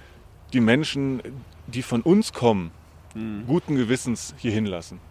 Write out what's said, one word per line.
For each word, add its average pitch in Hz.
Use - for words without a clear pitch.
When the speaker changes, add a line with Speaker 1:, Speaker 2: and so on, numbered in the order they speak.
Speaker 1:
die 127
Menschen, 135
die 123
von 117
uns 202
kommen, 98
Speaker 2:
Mhm. 110
Speaker 1:
guten 151
Gewissens 123
hier 120
hinlassen. 92